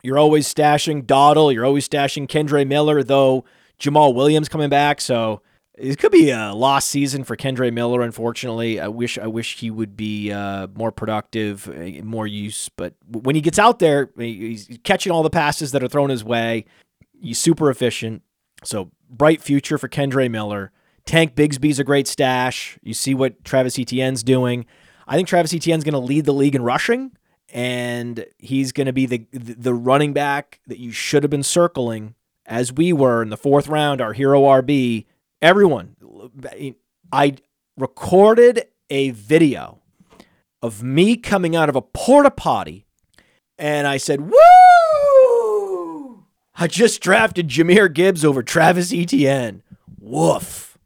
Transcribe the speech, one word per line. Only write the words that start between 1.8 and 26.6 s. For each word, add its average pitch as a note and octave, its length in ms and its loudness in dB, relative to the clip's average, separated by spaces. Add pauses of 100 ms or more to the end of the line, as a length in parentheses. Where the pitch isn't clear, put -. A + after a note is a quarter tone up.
stashing C#3+ 400 -4
Kendre D3 400 0
Miller, D3 360 2
though C3 420 2 (340)
Jamal C#3+ 340 2
Williams D3+ 360 2
coming D3+ 200 -4
back. C#3+ 320 0
So A2+ 400 -4 (360)
it C3+ 220 -6
could G#4+ 120 2
be D#4+ 200 6
a G#2+ 220 -6
lost C3+ 360 0
season C#3 340 -4
for A#2 140 -8
Kendre B2+ 340 -2
Miller, A#2+ 300 -2
unfortunately. A#2 800 -6
I E2 80 -8
wish, A#2 300 -6
I G#2+ 100 -10
wish A#2 320 -8
he A2+ 120 -8
would G#2+ 240 -8
be, G#2 360 -6
uh, G2 440 -8
more A2 160 -6
productive, G#2+ 760 -8
uh, E2 360 -14
more A2 240 -8
use. G#2 420 -10
But - 260 -12 (140)
w-, A2+ 140 -12
when C#3 120 -2
he D#3 60 0
gets E3+ 180 0
out A#3 200 2
there, C#3+ 380 0
he, A#2 180 -8 (140)
he's A2+ 340 -16
catching F#3+ 280 -4
all E3 120 -2
the D#3+ 60 -2
passes D3 420 -4
that C3 120 -2
are B2+ 40 -6
thrown C#3 220 -2
his A#2+ 140 -6
way. A#2 420 -4 (560)
He's A#2+ 180 -10
super D#3+ 300 2
efficient. A2+ 540 -6 (400)
So F#2+ 280 -10 (180)
bright D3+ 320 2
future C#3+ 360 -2
for C3 100 -8
Kendre C3 420 -2
Miller. G#2 420 -10 (340)
Tank E3 300 0
Bigsby's D3 440 0
a C3+ 60 -2
great C#3 220 0
stash. B2+ 760 -4
You A2+ 100 -12
see C3+ 220 -4
what B2+ 300 -4
Travis C3 340 -2
Etienne's B2+ 440 -4
doing. B2 420 0 (420)
I C3+ 80 -6
think F3+ 120 0
Travis E3+ 260 0
Etienne's D#3+ 320 -2
gonna D3 140 -2
lead C#3 260 -2
the C#3+ 80 0
league C#3 200 2
in B2+ 100 -2